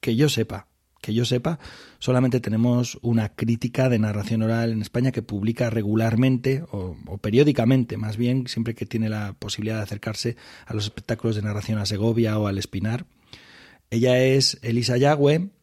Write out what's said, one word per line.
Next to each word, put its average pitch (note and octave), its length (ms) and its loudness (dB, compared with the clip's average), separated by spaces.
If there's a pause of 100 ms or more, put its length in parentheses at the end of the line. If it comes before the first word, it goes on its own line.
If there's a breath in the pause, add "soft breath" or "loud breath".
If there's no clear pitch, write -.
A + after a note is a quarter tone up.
que A#2 160 0
yo D3 120 4
sepa, G#2+ 380 -4 (360)
que G#2+ 120 -4
yo A#2+ 100 2
sepa, B2 360 -2 (400 loud breath)
solamente B2+ 400 2
tenemos A#2+ 600 0
una A2+ 280 0
crítica A#2 600 0
de A#2 120 2
narración G#2+ 420 0
oral A#2 300 0
en G#2+ 100 -2
España B2+ 300 0
que A2 100 -4
publica A2+ 480 -2
regularmente, A2+ 1000 2
o, F#2 240 -8 (100)
o G2 120 -10
periódicamente, B2 760 2
más G#2+ 200 -6
bien, B2 320 -2
siempre A2+ 260 -4
que A2 120 -8
tiene A2 220 -2
la G#2 300 -6
posibilidad G#2+ 380 -6
de A2 80 -4
acercarse G#2+ 520 -6 (300 loud breath)
a - 80 -10
los G#2 100 -2
espectáculos A2 520 -4
de G#2 60 -4
narración G#2 360 -2
a G2+ 80 -2
Segovia A2 540 0
o G#2 80 0
al G2 100 -2
Espinar. G#2 480 -4 (840 loud breath)
Ella B2 300 4
es C3 440 2
Elisa A#2+ 340 0
Yagüe D3 540 4 (120)